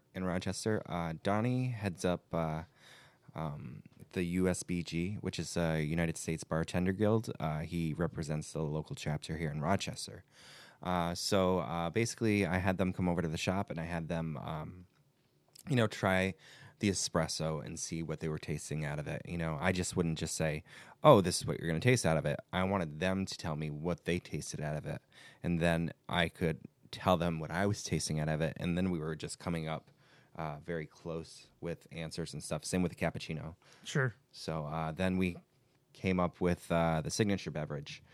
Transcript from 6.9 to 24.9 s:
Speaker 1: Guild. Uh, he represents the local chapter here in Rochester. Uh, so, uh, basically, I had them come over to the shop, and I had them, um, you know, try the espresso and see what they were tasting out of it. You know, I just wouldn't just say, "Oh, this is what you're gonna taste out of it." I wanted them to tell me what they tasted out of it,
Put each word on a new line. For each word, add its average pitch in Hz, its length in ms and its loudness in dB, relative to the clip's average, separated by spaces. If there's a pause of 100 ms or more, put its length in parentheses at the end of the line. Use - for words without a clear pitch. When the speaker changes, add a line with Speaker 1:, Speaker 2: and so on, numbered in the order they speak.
Speaker 1:
Guild. 107 460 2
Uh, 78 220 -2
he 82 320 -2
represents 78 600 -2
the 76 100 -2
local 76 340 -4
chapter 76 400 -4
here 78 140 -2
in 76 100 -4
Rochester. - 640 -2 (580)
Uh, 87 320 0
so, 92 460 4
uh, 85 300 -2
basically, 107 560 2
I 87 120 2
had 90 200 2
them 92 160 2
come 92 160 2
over 87 100 2
to 82 80 0
the 78 80 -2
shop, 95 340 -2
and 80 80 -6
I 82 60 -4
had 82 240 -4
them, 82 340 -2
um, 82 440 -8 (800)
you 135 80 2
know, 113 100 6
try 95 480 2 (440)
the 104 120 2
espresso 80 720 0
and 85 140 -10
see 82 240 -6
what 78 180 -6
they 82 80 -2
were 78 100 -2
tasting 76 480 -4
out 73 120 -4
of 73 100 -6
it. 76 180 -6
You 85 120 -6
know, 80 220 -2
I 92 120 2
just 90 240 -2
wouldn't 82 220 2
just 80 160 -4
say, 76 280 -2 (400)
"Oh, 143 180 12
this 87 200 2
is 113 60 -6
what - 120 0
you're 80 100 -2
gonna 82 120 0
taste 123 260 4
out 80 100 6
of 73 100 2
it." 73 120 2 (140)
I 92 120 2
wanted 87 360 0
them 95 260 2
to - 100 -8
tell 80 200 -4
me 78 140 -2
what 80 360 -2
they 85 120 2
tasted 76 440 -6
out 76 140 -2
of 73 100 -6
it, 73 160 -6 (400)